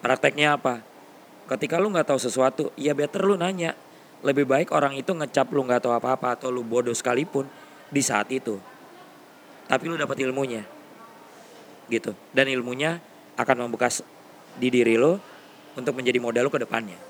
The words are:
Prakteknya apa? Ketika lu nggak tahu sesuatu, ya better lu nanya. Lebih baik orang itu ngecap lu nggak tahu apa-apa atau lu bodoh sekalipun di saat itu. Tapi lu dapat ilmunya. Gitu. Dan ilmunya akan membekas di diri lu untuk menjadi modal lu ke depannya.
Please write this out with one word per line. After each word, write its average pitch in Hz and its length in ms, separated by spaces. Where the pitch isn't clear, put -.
Prakteknya 143 560
apa? 120 240
Ketika 143 320
lu 208 100
nggak 160 220
tahu 135 80
sesuatu, 131 560
ya 147 160
better 147 320
lu 196 160
nanya. 175 340
Lebih 135 280
baik 143 240
orang 139 240
itu 156 160
ngecap 139 400
lu 139 100
nggak 123 240
tahu 120 60
apa-apa 123 420
atau 131 140
lu 123 160
bodoh 120 280
sekalipun 135 540
di 143 160
saat 107 300
itu. 113 260
Tapi 131 180
lu 165 80
dapat 139 300
ilmunya. 127 400
Gitu. 113 240
Dan 135 160
ilmunya 131 480
akan 120 280
membekas 120 360
di 127 100
diri 117 320
lu 160 160
untuk 127 180
menjadi 123 240
modal 120 300
lu - 20
ke 143 80
depannya. 107 400